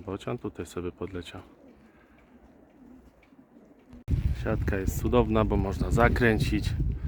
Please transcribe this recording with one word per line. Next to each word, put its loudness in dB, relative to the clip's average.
bocian -6
tutaj -10
sobie -8
podleciał. -10
Siatka 0
jest -2
cudowna, 4
bo 2
można 0
zakręcić 4